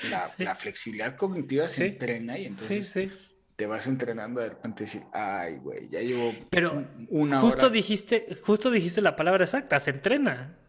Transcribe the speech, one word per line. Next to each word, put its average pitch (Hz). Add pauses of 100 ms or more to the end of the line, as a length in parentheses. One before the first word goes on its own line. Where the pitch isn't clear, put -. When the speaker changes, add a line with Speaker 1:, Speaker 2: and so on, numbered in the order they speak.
Speaker 1:
la, 185
Speaker 2:
Sí. -
Speaker 1:
la 185
flexibilidad 160
cognitiva 160
se -
Speaker 2:
Sí. -
Speaker 1:
entrena 120
y 196
entonces 120
Speaker 2:
Sí, 190
sí. - (380)
Speaker 1:
te 107
vas 110
entrenando 120
a 117
de 110
repente 107
decir, 104 (100)
"Ay, 92
güey, 64
ya 76
llevo 120 (180)
Speaker 2:
Pero 170
Speaker 1:
un-, 139
una 147
Speaker 2:
justo 233
Speaker 1:
hora". 247
Speaker 2:
dijiste, 214 (140)
justo 214
dijiste 175
la 175
palabra 180
exacta, 254
se -
entrena. 156 (120)